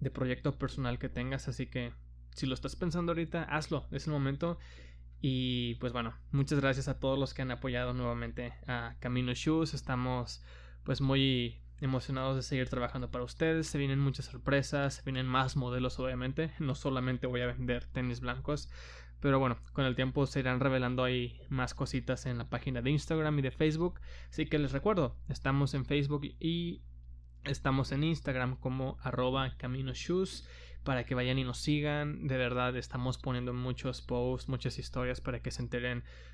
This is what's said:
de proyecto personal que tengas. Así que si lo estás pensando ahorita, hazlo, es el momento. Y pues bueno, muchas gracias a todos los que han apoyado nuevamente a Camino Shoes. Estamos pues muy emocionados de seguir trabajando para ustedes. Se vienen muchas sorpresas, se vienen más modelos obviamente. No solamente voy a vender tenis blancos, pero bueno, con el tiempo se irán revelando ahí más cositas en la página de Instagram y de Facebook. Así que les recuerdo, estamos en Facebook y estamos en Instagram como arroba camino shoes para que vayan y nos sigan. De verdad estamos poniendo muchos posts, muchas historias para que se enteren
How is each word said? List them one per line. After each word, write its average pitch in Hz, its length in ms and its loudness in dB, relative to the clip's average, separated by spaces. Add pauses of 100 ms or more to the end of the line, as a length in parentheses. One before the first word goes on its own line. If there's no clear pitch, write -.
de 135 100 0
proyecto 131 480 0
personal 127 400 -2
que 131 100 -4
tengas. 131 400 -2
Así 127 180 -4
que 120 260 -4 (380)
si - 160 -4
lo 131 80 0
estás - 200 -6
pensando 170 380 0
ahorita, 165 320 -2
hazlo, 151 460 -2
es 143 160 -4
el 156 60 0
momento. 143 460 0 (600)
Y 127 560 0
pues 120 160 -2
bueno, 117 220 -2 (160)
muchas 139 300 4
gracias 135 280 2
a 131 100 -2
todos 135 200 2
los 131 160 0
que 147 80 -4
han 131 80 -2
apoyado 123 440 -2
nuevamente 120 600 -2 (120)
a 120 320 -4
Camino 123 360 0
Shoes. 156 400 2
Estamos 127 680 -2 (420)
pues - 160 0
muy 135 600 4 (200)
emocionados 131 560 0
de 131 60 0
seguir 127 260 0
trabajando 120 420 -2
para 123 140 -2
ustedes. 160 420 2
Se 151 120 -2
vienen 139 200 4
muchas 139 280 2
sorpresas, 139 680 2
se - 80 -12
vienen 131 240 -2
más 131 300 4
modelos 127 420 2
obviamente. 131 600 0
No 139 160 0
solamente 127 520 0
voy 123 160 2
a 123 40 2
vender 123 400 0
tenis 123 340 -2
blancos, 127 500 -2 (500)
pero 139 180 6
bueno, 127 200 4 (140)
con 143 120 2
el 127 120 4
tiempo 131 300 4
se 139 140 0
irán 127 200 2
revelando 127 420 4
ahí 127 460 0
más 127 260 0
cositas 131 520 0
en 123 120 0
la 117 100 -4
página 127 340 -2
de 127 80 4
Instagram 151 480 4
y 139 40 4
de 131 80 2
Facebook. 156 500 2 (300)
Así 156 160 0
que 156 120 2
les 139 140 2
recuerdo, 147 440 2 (120)
estamos 139 460 2
en 135 100 0
Facebook 143 400 2 (140)
y 170 440 0 (640)
estamos 139 480 2
en 139 120 2
Instagram 131 520 0
como 131 460 -2
arroba 127 540 0
camino 131 380 -2
shoes - 540 0 (360)
para 127 200 2
que - 100 -2
vayan 127 240 4
y 131 60 2
nos 123 140 -2
sigan. 147 680 0
De 135 80 2
verdad 123 400 2
estamos 123 420 -2
poniendo 123 360 -2
muchos 127 480 -2
posts, 123 460 0
muchas 127 300 -2
historias 127 420 -2
para 120 200 -2
que 127 100 -4
se - 120 -4
enteren 123 420 -2 (300)